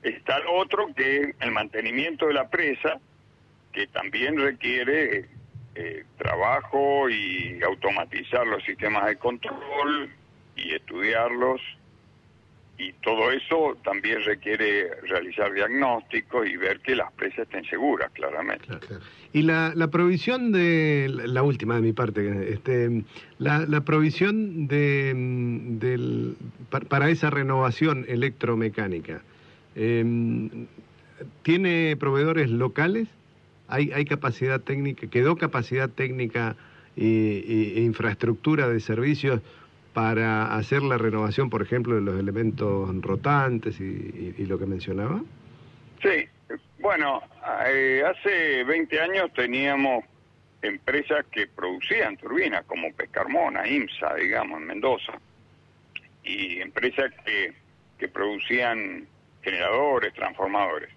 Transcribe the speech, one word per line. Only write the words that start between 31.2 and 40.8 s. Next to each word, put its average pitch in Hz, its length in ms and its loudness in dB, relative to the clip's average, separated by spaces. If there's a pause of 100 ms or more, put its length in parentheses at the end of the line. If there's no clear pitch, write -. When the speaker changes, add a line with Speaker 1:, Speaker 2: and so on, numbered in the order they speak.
Speaker 2:
¿tiene 165 540 4
proveedores 143 520 2
locales? 156 580 0 (600)
¿Hay, 143 240 0
hay 143 100 0
capacidad 135 560 -2
técnica, 139 480 -4
quedó 135 300 2
capacidad 131 520 -2
técnica 120 680 -2 (400)
y, 107 80 0
y, 110 720 2
e 113 40 2
infraestructura 117 840 2
de 113 140 2
servicios 127 600 0 (520)
para 110 640 2
hacer 135 260 0